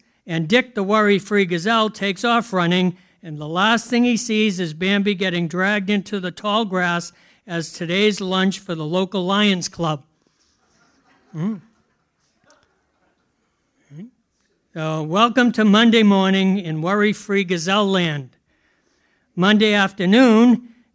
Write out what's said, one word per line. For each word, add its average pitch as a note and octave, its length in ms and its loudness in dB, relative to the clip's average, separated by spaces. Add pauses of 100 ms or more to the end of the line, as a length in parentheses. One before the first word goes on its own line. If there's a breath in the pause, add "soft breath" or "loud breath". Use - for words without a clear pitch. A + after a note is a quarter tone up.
(260)
and E3 220 -4
Dick, B3 260 0
the G3+ 100 -4
worry-free G3+ 640 0
gazelle, G#3+ 460 -2
takes G3 320 -6
off A#3 280 0
running, F3+ 460 0 (240 soft breath)
and D#3 160 -14
the D3+ 100 -12
last G#3 400 0
thing A#3+ 160 0
he B3 140 2
sees G#3+ 420 0
is E3 140 -4
Bambi G3 400 -2
getting F3 340 -4
dragged F#3+ 420 -2
into G#3 300 -4
the F3+ 120 -8
tall G#3+ 340 -4
grass F3 460 -4 (340 soft breath)
as E3+ 260 -8
today's F#3+ 500 -2
lunch F#3 360 0
for - 160 -10
the D#3+ 120 -6
local F#3 380 -4
Lions G3 460 0
Club. D#3 340 -6 (1300)
Mm. F3+ 260 -6 (3000)
So, D#3+ 300 -4
welcome A3+ 500 2
to A3 120 2
Monday A3 380 6
morning F#3+ 560 2
in D#3+ 220 -6
worry-free G3+ 640 -2
gazelle F#3 440 -2
land. D#3+ 500 -2 (1000)
Monday G#3 380 2
afternoon, G#3+ 960 4 (240 loud breath)